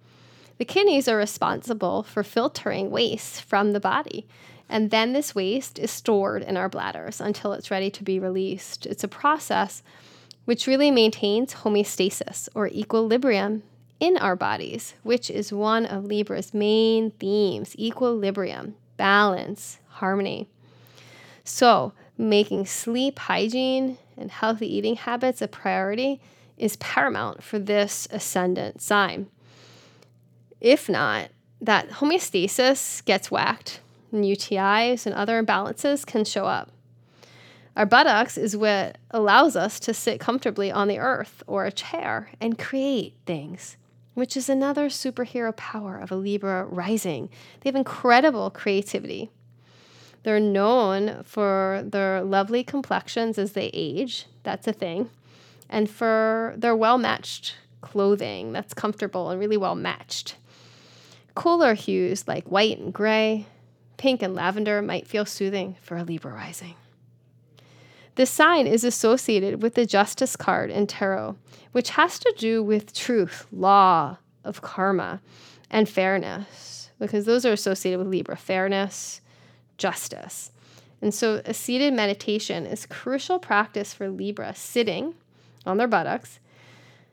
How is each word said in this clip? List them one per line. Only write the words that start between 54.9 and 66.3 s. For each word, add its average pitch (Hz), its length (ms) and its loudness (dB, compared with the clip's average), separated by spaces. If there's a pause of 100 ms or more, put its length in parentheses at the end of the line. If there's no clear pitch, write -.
And 214 220 0
for 220 640 2
their 226 200 2
well-matched 226 800 2 (260)
clothing 196 720 0
that's - 220 -8
comfortable 202 560 -4
and 185 80 -4
really 208 180 2
well-matched. 175 800 -2 (1000)
Cooler 339 400 4
hues 190 540 -2
like - 180 -6
white 202 320 2
and - 160 -10
gray, 220 540 0 (500)
pink 262 240 2
and 185 140 -4
lavender 208 480 0
might - 240 -6
feel 208 180 -2
soothing 196 560 -4
for - 160 -10
a 175 60 -6
Libra 170 280 -8